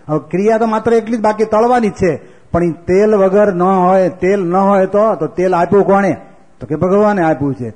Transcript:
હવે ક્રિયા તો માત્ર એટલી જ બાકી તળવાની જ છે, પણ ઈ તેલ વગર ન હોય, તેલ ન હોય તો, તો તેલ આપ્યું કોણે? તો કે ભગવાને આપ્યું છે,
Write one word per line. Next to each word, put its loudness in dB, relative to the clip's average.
હવે -2
ક્રિયા -2
તો 0
માત્ર -2
એટલી -2
જ -6
બાકી 0
તળવાની 0
જ -10
છે, -2
પણ 0
ઈ 0
તેલ 0
વગર 2
ન -2
હોય, 2
તેલ -2
ન -2
હોય 2
તો, 0
તો -6
તેલ -2
આપ્યું 2
કોણે? 0
તો -14
કે -6
ભગવાને 0
આપ્યું -2
છે, -10